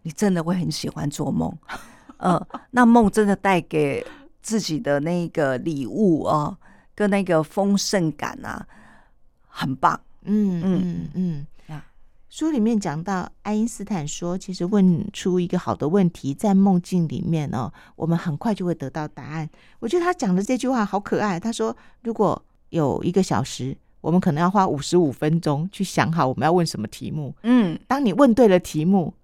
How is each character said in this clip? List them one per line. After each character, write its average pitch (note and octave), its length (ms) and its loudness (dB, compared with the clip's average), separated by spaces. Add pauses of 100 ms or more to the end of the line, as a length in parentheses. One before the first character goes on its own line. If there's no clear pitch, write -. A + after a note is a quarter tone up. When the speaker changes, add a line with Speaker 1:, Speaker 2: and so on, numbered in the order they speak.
Speaker 1:
你 E3 100 -10
真 G3 220 0
的 E3+ 100 -2
会 F3 120 0
很 E3 160 -2
喜 D3 180 -6
欢 - 200 -6
做 C#3 220 -4
梦。 - 200 -2 (340)
Speaker 2:
<laughs> - 320 -20
Speaker 1:
呃， F3+ 240 0 (300)
那 B3 120 4
梦 A#3 280 8
真 G#3+ 160 2
的 G3 80 4
带 F#3+ 260 2
给 D3 440 -2 (360)
自 A3 180 -2
己 D#3 200 -4
的 C#3+ 220 0
那 E3+ 280 -2
个 C3+ 280 0
礼 C#3 280 -4
物 D#3+ 380 2
啊， D3+ 340 -2 (380)
跟 G#3 140 0
那 G3+ 140 0
个 E3 200 2
丰 G3+ 340 0
盛 G#3+ 340 0
感 - 340 -8
啊， - 200 -10 (840)
很 C3+ 280 -6
棒。 - 240 0 (240)
Speaker 2:
嗯， G3 400 0
Speaker 1:
嗯。 F#3 200 0
Speaker 2:
嗯， E3+ 300 -6
嗯。 D#3+ 340 -4 (280)
Speaker 1:
啊。 C#3+ 80 -16 (460)
Speaker 2:
书 D#4 220 -4
里 C4+ 80 0
面 A3 200 2
讲 D#3+ 240 -4
到 F#3+ 260 -4 (120)
爱 G#3+ 140 -4
因 A3 120 0
斯 - 160 -10
坦 F3 240 -4
说： F3 300 -6
“其 F#3 160 -10
实 F3+ 100 -4
问 F#3 480 4
出 F3+ 280 -2
一 F3 80 -2
个 F3+ 100 -2
好 A2+ 180 -2
的 C3+ 140 -4
问 F#3 200 4
题， C#3 240 -6
在 G3 200 0
梦 F#3+ 280 6
境 E3+ 260 -2
里 C3 140 -6
面 D#3+ 320 -2
哦， C3 180 -6 (240)
我 - 100 -6
们 E3 120 2
很 D#3+ 200 -4
快 A3+ 160 -2
就 F#3 120 -6
会 E3+ 100 0
得 C3+ 140 -10
到 D3+ 180 -8
答 C#3 180 -16
案。” D#3 240 -8 (300)
我 A#3 80 -8
觉 F4 100 0
得 E4+ 80 0
他 F4+ 80 2
讲 G3 220 0
的 F#3+ 80 2
这 B3+ 140 0
句 B3 120 -2
话 A#3 160 0
好 G3 140 -2
可 - 200 -2
爱， F#3+ 200 -2
他 A3 120 -6
说 A3+ 240 -4 (280)
，“如 A3+ 100 -4
果 G3 260 2 (300)
有 C#3 340 0
一 E3+ 80 0
个 F#3+ 120 2
小 C3 200 0
时， C3 320 -8 (260)
我 D#3 100 -2
们 F3+ 80 6
可 F#3+ 140 2
能 D#3 80 0
要 F3+ 80 2
花 F#3+ 180 2
五 D3 100 -2
十 D#3 200 0
五 D#3 140 4
分 D#3 300 0
钟 D3+ 300 -2
去 - 120 -6
想 E3+ 280 0
好 D#3+ 160 0
我 C3 80 -2
们 C3 100 -2
要 D#3+ 60 4
问 F3+ 140 4
什 - 140 -8
么 - 80 -6
题 - 220 -12
目。” D3+ 240 -8 (100)
Speaker 1:
嗯。 A3+ 340 2 (100)
Speaker 2:
当 C4+ 180 0
你 A3 80 4
问 A#3+ 200 8
对 A#3+ 140 6
了 F3+ 120 6
题 D#3 260 -2
目 F3+ 280 2 (100)